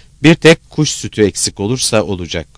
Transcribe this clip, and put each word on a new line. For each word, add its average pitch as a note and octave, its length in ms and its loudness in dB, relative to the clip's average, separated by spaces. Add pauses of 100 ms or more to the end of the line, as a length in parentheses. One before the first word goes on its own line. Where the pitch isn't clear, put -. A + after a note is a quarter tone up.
(220)
Bir D#3+ 120 6
tek - 360 2
kuş D3+ 200 -2
sütü - 320 -4
eksik - 380 -2
olursa A2 420 -2
olacak, E2+ 440 -8 (120)